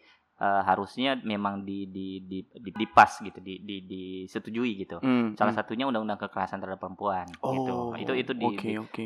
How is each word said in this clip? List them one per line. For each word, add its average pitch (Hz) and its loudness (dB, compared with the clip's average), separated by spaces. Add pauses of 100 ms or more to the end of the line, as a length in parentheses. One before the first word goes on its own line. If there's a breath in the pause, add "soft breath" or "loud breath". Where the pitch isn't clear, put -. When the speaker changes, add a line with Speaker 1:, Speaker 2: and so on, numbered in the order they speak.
(360 soft breath)
Speaker 1:
eh, 101 2
harusnya 101 2
memang 101 -2
di, 98 -6
di, 95 -8
di, 95 -8
di, - -14
dipas 107 8
gitu, 98 -12
di, 95 -10
di, 101 -8
disetujui 95 -4
gitu. 90 -8
Speaker 2:
Hmm, 120 4
Speaker 1:
Salah 104 4
Speaker 2:
hmm. 107 -2
Speaker 1:
satunya 113 0
undang-undang 110 0
kekerasan 98 -4
terhadap 95 -6
perempuan 98 -2 (140)
Speaker 2:
Oh, 131 -2
Speaker 1:
gitu. 131 -2 (240)
Itu, 131 -2
itu 127 0
di, 117 -2
Speaker 2:
oke, 104 0
Speaker 1:
di 110 -2
Speaker 2:
oke. 110 -8